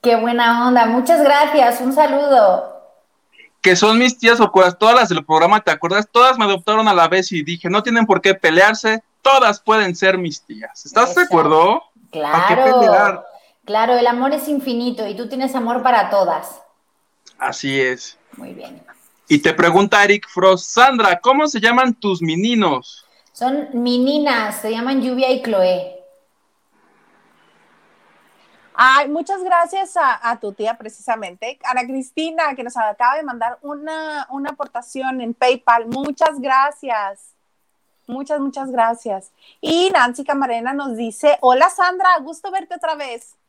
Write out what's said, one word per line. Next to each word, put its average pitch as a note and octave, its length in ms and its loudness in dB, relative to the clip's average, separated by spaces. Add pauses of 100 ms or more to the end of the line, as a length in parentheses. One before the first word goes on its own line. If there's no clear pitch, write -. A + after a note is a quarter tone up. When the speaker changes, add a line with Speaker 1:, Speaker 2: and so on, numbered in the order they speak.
Speaker 1:
Qué A#3 160 2
buena A#3+ 520 0
onda. B3 180 4
Muchas B3+ 360 2
gracias. C#4+ 580 4
Un B3+ 120 -2
saludo. C4+ 800 2 (880)
Speaker 2:
Que F#3 160 4
son A3 220 2
mis A#3+ 200 0
tías A#3 220 2
o G#3+ 120 2
curas, F#3 260 4
todas A3+ 160 4
las A#3 140 4
del E3+ 160 -4
programa, E3+ 380 2
¿te - 80 -2
acuerdas? F3 400 -2
Todas B3+ 280 4
me A3+ 60 0
adoptaron G#3 420 0
a G#3 80 4
la E3+ 140 4
vez F#3 240 -2
y E3 100 -4
dije, E3+ 260 -8
"No A3+ 140 0
tienen A#3 240 0
por F#3 160 2
qué G3 120 2
pelearse, G#3 680 2 (200)
todas B3+ 380 4
pueden G#3 360 0
ser F#3+ 220 2
mis E3+ 240 -8
tías". - 440 -20
¿Estás A3+ 280 2
de F4+ 80 4
Speaker 1:
Exacto. F#3 160 0
Speaker 2:
acuerdo? E3+ 440 4 (300)
¿Para D#3+ 340 -2
qué A3 80 2
Speaker 1:
Claro. B3+ 260 4
Speaker 2:
pelear? G3+ 440 2 (400)
Speaker 1:
Claro, A3 300 0
el A#3+ 120 2
amor B3 260 -2
es D4 160 -6
infinito B3 580 -6
y F#3 100 -10
tú G#3+ 120 -12
tienes C4 260 -8
amor A#3+ 280 -4
para A#3+ 280 2
todas. F3 500 -2 (800)
Speaker 2:
Así C3+ 420 -6
es. B2+ 380 -4 (180)
Speaker 1:
Muy - 160 -20
bien. - 300 -20 (460)
Speaker 2:
Y D3+ 100 2
te D#3 160 0
pregunta G3+ 500 4
Eric G3+ 240 -4
Frost, F#3 420 2
"Sandra, A#3 500 2
¿cómo D4+ 280 2
se C4 120 -6
llaman A#3+ 340 2
tus F#3+ 260 -4
meninos?". E3+ 880 -2 (260)
Speaker 1:
Son C#4 400 -6
meninas, B3 880 -2
se A3 100 -8
llaman B3 300 -4
Lluvia B3+ 320 -2
y B3+ 100 -4
Chloe. F#3 500 -2 (2750)
Speaker 3:
Ay, C4+ 320 4
muchas E4+ 360 -6
gracias F4+ 520 -2
a, B3 340 -2
a G#3+ 100 -6
tu G#3 120 -10
tía A3 240 -6
precisamente, A3 880 -10
Ana B3+ 220 -4
Cristina, D4+ 680 -6
que B3+ 80 -12
nos A#3 120 -12
acaba A#3+ 400 -2
de D#4+ 60 -6
mandar B3 400 -8
una, D4+ 680 -12
una C#4 200 -10
aportación C4 680 -10
en A#3 120 -8
PayPal. B3 540 0
Muchas C#4 540 -4
gracias. C4 800 -4 (880)
Muchas, C#4 320 -8
muchas C4+ 320 -8
gracias. A3+ 580 -4 (300)
Y E4+ 300 0
Nancy C4 340 0
Camarena B3+ 500 -4
nos C#4 220 -8
dice, A#3 440 -2
"Hola, C4 300 4
Sandra, F4+ 500 0
gusto D#4+ 300 -14
verte F#4 240 -10
otra D#4+ 220 -8
vez". B3+ 400 -14 (120)